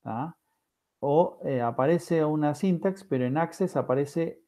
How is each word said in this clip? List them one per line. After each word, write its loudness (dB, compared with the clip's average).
¿Tá? -8
O, 2
eh, -2
aparece 2
una 0
syntax, 0
pero 0
en 0
Access -2
aparece -2